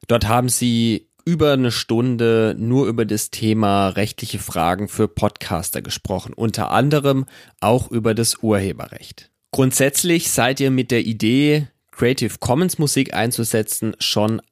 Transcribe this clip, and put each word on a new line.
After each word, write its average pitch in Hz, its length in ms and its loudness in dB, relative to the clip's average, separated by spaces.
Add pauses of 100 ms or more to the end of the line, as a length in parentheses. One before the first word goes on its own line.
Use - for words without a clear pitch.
Dort 117 200 2
haben 123 200 2
sie 117 600 0 (200)
über 156 260 2
eine 123 180 0
Stunde 113 840 2
nur 120 300 0
über 113 180 0
das 104 280 -4
Thema 104 560 2
rechtliche 101 500 -4
Fragen 90 480 -2
für 107 220 -2
Podcaster - 720 -4
gesprochen, - 500 -8
unter 107 380 -4
anderem 139 560 2 (320)
auch 123 320 0
über 113 240 0
das 113 280 0
Urheberrecht. - 880 -4 (180)
Grundsätzlich 139 800 2
seid 131 300 0
ihr 135 100 2
mit 127 220 0
der 117 120 2
Idee, 135 600 2 (240)
Creative 123 480 0
Commons 165 400 0
Musik 143 340 0
einzusetzen, 110 840 -2
schon 107 420 0 (120)